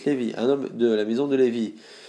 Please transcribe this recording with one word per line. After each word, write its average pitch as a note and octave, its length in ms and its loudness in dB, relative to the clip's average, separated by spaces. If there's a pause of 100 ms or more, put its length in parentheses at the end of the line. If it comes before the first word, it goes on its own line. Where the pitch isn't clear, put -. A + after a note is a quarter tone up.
Levi, B2+ 300 -2
un A#2 120 0
homme C#3 220 0
de A#2 220 2
la G#2+ 120 0
maison A#2 240 -2
de C3+ 80 0
Lévi, A#2 380 2 (340)